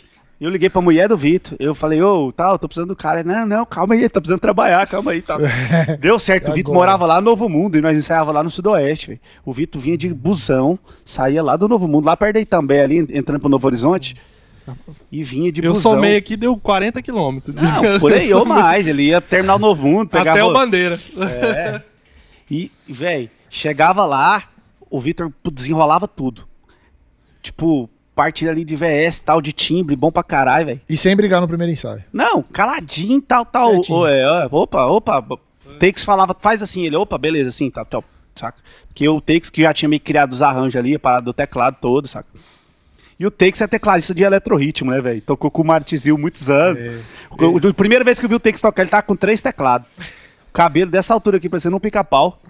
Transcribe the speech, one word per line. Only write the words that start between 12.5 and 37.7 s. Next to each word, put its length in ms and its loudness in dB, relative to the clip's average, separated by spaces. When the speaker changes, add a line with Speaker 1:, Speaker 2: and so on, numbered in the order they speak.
Speaker 1:
ali, 160 2
en-, 120 0
entrando 280 -4
pro 80 -4
Novo 180 2
Horizonte, 480 0
e 140 -10
vinha 300 -4
de 100 -4
Speaker 3:
Eu 80 2
Speaker 1:
busão. 220 4
Speaker 3:
somei 240 4
aqui, 180 -6
deu 220 -2
quarenta 440 -2
quilômetros 540 -6
de 80 -4
Speaker 1:
Não, 380 2
por 100 6
aí, 220 4
ou 100 6
Speaker 3:
<laughs> 20 0
Speaker 1:
mais, 400 4
ele 180 0
ia 180 4
terminar 340 0
o 40 2
Novo 280 2
Mundo, 220 2
pegava 220 2
Speaker 3:
Até 120 4
o 80 2
Bandeiras. 680 0
Speaker 1:
É. 640 -4
E, 180 -6
véi, 420 -6
chegava 560 2
lá, 380 2
o 100 -6
Vitor, 320 -6
pô, 80 -8
desenrolava 600 0
tudo. 360 -10
Tipo, 480 -2
parte 320 -2
ali 160 -2
de 140 -8
V 100 -2
S, 360 0
tal, 180 2
de 100 -6
timbre, 420 -2
bom 160 0
pra 140 -2
caralho, 420 0
véi. 220 -8
Speaker 2:
E 80 -4
sem 220 2
brigar 240 2
no 80 -2
primeiro 240 -2
ensaio? 280 -10
Speaker 1:
Não, 280 0
caladinho, 800 -4
tal, 240 0
tal. 260 0
Speaker 2:
Quietinho. 280 0
Speaker 1:
Ô, 80 2
é, 180 2
ó, 260 0
opa, 340 0
opa. 540 -2
Takes 220 2
falava, 360 2
"Faz 240 0
assim", 220 -4
ele, 100 -2
"Opa, 220 -2
beleza, 320 -2
assim, 200 -6
tá, 140 -12